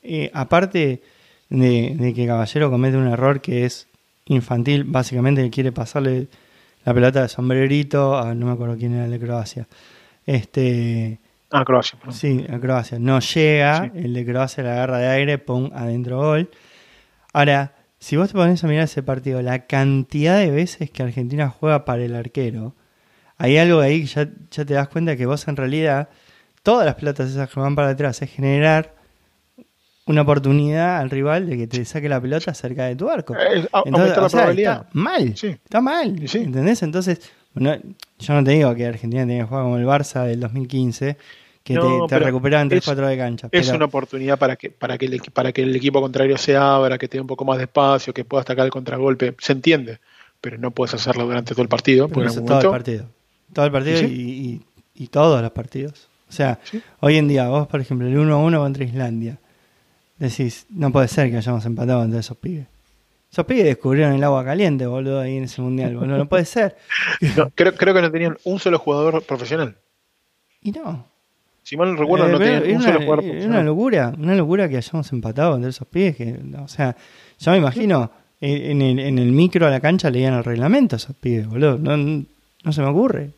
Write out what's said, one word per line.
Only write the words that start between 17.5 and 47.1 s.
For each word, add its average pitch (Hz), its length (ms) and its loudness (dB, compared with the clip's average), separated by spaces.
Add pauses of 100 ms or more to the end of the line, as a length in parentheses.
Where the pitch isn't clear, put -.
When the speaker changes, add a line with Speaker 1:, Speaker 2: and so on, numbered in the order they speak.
Speaker 1:
si - 180 -4
vos 190 100 2
te 202 60 -6
ponés 180 300 4
a 165 40 0
mirar 151 160 2
ese 151 180 -4
partido, 131 400 -4
la 127 240 -4
cantidad 139 760 2
de 175 120 2
veces 156 400 -2
que - 120 -8
Argentina 127 460 -4
juega 151 360 0
para 123 180 -2
el 120 120 -6
arquero, 117 580 -6 (640)
hay 135 200 2
algo 170 220 6
ahí 147 220 2
que 143 60 -6
ya, 147 220 -4 (220)
ya 151 140 -6
te 139 80 -4
das 139 160 0
cuenta 165 260 -2
que 123 100 -2
vos 143 220 -2
en 147 80 -4
realidad, 143 540 0 (540)
todas 220 220 6
las 139 100 0
pelotas 139 340 -4
esas 135 200 -6
que 139 120 -8
van 139 140 0
para 143 140 2
atrás 135 320 -2
es 139 80 -8
generar 147 640 2 (1120)
una 151 180 4
oportunidad 147 760 2
al 131 100 -4
rival 147 400 -2
de 131 80 -4
que 117 100 -6
te 120 180 -4
saque 147 240 -6
la 135 100 0
pelota 131 340 -4
cerca 127 320 -6
de 127 120 -4
tu 196 120 -4
arco. 214 260 -4
Speaker 2:
Eh, - 20 -4 (340)
a-, 196 140 2
Speaker 1:
Entonces, 170 320 4
Speaker 2:
aumenta 190 40 4
la 190 40 4
Speaker 1:
o 175 40 4
sea, - 100 2
Speaker 2:
probabilidad. 208 420 2
Speaker 1:
está - 120 -20
mal, 180 440 0
Speaker 2:
Sí. 214 100 -6
Speaker 1:
está - 340 -4
mal, 254 420 -2
Speaker 2:
Y 139 40 -8
sí. 185 120 -4
Speaker 1:
¿entendés? 170 440 0
Entonces, 175 480 -4 (240)
no, 135 200 0 (440)
yo - 140 -2
no 143 100 4
te 135 80 4
digo 143 240 4
que 120 100 -4
Argentina 117 400 -4
tenga 120 180 -2
que 110 60 -8
jugar 131 140 -4
como 123 140 0
el 120 80 0
Barça 139 400 0
del 120 140 -2
dos 117 140 -6
mil 131 140 -6
quince, 131 500 -2 (460)
que 127 100 -4
Speaker 2:
No, 127 80 2
Speaker 1:
te, 131 60 4 (200)
te 139 80 0
Speaker 2:
pero 139 120 4
Speaker 1:
recuperaban 139 420 2
tres, 180 100 4
Speaker 2:
es, - 60 -6
Speaker 1:
cuatro 139 220 -2
de 135 100 0
cancha, 120 340 -6
Speaker 2:
es 175 140 2
Speaker 1:
pero 127 100 0
Speaker 2:
una 156 100 2
oportunidad 135 540 -2
para 131 160 2
que, - 140 -14
para 123 280 -8
que 131 100 -4
el 127 120 -4
equi-, - 120 -16
para 127 200 -2
que 131 120 -2
el 131 120 0
equipo 139 240 2
contrario 135 380 0
se 139 180 2
abra, 135 420 4
que 127 120 -8
tenga 131 140 -8